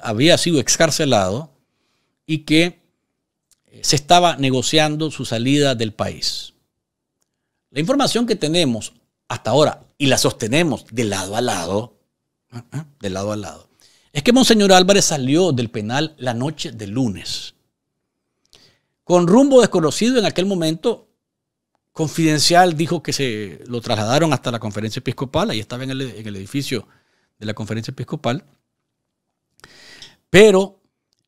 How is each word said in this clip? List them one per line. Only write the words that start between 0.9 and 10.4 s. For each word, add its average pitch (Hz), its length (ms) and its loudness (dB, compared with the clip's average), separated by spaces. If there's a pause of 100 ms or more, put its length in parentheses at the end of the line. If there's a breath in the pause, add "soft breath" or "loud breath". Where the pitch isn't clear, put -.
y 160 140 -4
que, 156 420 0 (880)
eh, 113 160 -20
se - 120 2
estaba 175 400 4
negociando 151 760 0
su - 120 -10
salida 131 520 0
del 110 180 -4
país. - 600 -8 (1160)
La 127 80 -6
información 233 460 0
que - 100 -2
tenemos 147 580 -2 (340)
hasta 117 240 -6
ahora, 135 340 2 (120)
y 143 100 0
la 127 100 4
sostenemos 127 720 -2